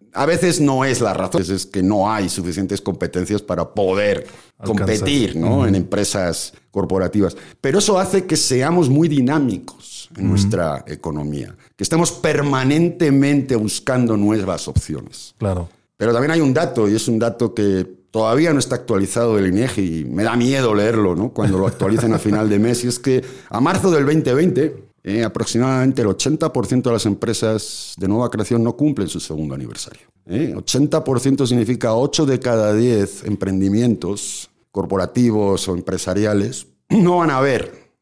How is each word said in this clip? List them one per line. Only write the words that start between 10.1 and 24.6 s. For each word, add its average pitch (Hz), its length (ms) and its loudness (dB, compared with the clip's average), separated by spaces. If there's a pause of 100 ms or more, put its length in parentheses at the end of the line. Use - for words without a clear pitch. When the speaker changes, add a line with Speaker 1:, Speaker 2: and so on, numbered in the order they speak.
Speaker 1:
en 95 100 -4
Speaker 2:
Ujú. 104 80 2
Speaker 1:
nuestra 90 540 0
economía, 73 680 -8 (200)
que 101 80 -8
estemos 165 280 0
permanentemente 143 1400 2
buscando 113 600 0
nuevas 101 500 0
opciones. - 720 -8
Speaker 2:
Claro. 90 280 -4 (300)
Speaker 1:
Pero 110 160 0
también 131 180 0
hay 165 100 2
un 135 120 4
dato, 123 340 0
y 104 80 2
es 107 120 -2
un 117 100 0
dato 113 380 -2
que 98 420 0 (120)
todavía 123 440 2
no 139 60 2
está 127 160 -4
actualizado 113 600 0
del 98 120 2
inegi, 92 520 -2
y 71 60 -6
me 76 180 -4
da 113 120 0
miedo 123 380 2
leerlo, 104 420 2
¿no? 104 180 -2
Cuando 98 260 0
lo 95 80 2
actualicen 110 460 0
a - 60 0
final 107 300 0
de 104 80 2
mes, 120 260 2
y 120 40 -2
es 123 100 -4
que 127 260 0 (260)
a 107 100 -4
marzo 185 320 2
del 143 140 4
veinte 147 280 2
veinte, 156 500 0 (200)